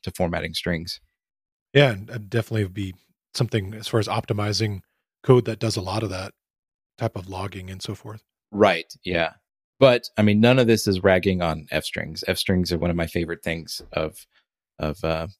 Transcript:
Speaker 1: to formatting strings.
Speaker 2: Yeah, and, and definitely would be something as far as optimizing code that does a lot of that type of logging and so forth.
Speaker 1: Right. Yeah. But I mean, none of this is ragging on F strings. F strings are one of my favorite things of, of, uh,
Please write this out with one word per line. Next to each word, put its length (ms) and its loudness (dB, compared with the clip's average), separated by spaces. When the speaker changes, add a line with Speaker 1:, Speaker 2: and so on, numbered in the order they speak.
Speaker 1:
to 80 -8
formatting 420 -4
strings. 460 -6
Speaker 2:
Yeah, 180 6
and, 180 -8
and 220 -12
definitely 320 -2
would 100 -6
be 220 -8
something 400 -2
as 140 -12
far 100 2
as 80 0
optimizing 760 -2
code 220 6
that 120 -6
does 180 -2
a 40 -4
lot 240 -4
of 60 -6
that 240 -10
type 200 -6
of 120 -12
logging 400 -10
and 140 -14
so 140 -8
forth. 260 -18
Speaker 1:
Right. 420 2
Yeah. 280 0
But 360 6
I 60 4
mean, 180 6
none 200 6
of 80 4
this 180 4
is 160 0
ragging 400 4
on 300 -2
F 120 -2
strings. 440 -10
F 100 0
strings 340 0
are 60 0
one 120 -2
of 60 -2
my 120 -2
favorite 340 -4
things 400 -8
of, 320 -6
of, 240 -6
uh, 240 -4